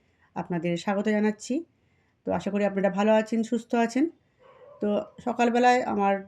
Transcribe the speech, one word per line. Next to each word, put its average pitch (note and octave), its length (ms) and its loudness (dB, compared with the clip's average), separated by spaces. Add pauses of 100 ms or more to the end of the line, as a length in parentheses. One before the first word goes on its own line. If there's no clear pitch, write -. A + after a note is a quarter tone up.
(340)
আপনাদের E3+ 420 -4
স্বাগত G3+ 320 0
জানাচ্ছি। G#3+ 560 0 (600)
তো F#3+ 80 -2
আশা F#3 180 -2
করি G3+ 140 0
আপনারা G3 260 0
ভালো G#3 220 2
আছেন, A3 300 2
সুস্থ A3+ 320 -4
আছেন। A#3+ 360 0 (720)
তো G#3 200 -2 (240)
সকালবেলায় B3 580 2
আমার G3 460 -2